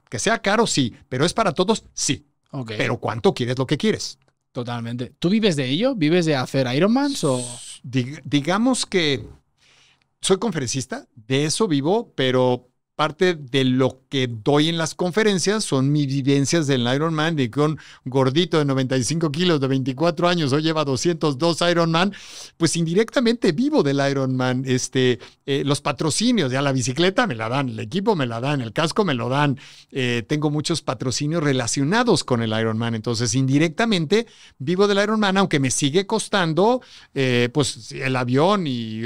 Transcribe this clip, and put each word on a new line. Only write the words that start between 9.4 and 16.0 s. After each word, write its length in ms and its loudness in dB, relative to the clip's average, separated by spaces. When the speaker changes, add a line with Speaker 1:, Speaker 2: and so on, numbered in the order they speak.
Speaker 1:
soy 180 2
conferencista, 760 -6
de 300 -2
eso 240 0
vivo, 460 0
pero 560 2
parte 380 0
de 300 -2
lo 440 2
que 200 -2
doy 400 2
en 100 -2
las 160 -4
conferencias 680 0
son 260 0
mis 160 2